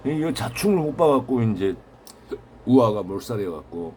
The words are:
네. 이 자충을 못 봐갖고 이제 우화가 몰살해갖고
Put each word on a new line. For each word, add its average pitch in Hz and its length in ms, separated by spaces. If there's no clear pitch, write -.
네. 151 260
이 147 40
자충을 127 440
못 151 200
봐갖고 131 460
이제 95 320
우화가 113 380
몰살해갖고 90 920